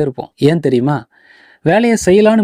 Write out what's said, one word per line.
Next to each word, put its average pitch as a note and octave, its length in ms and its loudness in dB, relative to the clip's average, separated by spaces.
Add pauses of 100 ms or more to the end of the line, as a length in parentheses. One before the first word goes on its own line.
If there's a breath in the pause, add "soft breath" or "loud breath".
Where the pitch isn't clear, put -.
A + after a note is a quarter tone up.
இருப்போம். - 240 -10 (200)
ஏன் E3 160 -2
தெரியுமா? C3 320 -2 (720 soft breath)
வேலையை A3+ 260 0 (100)
செய்யலான்னு G#3+ 380 2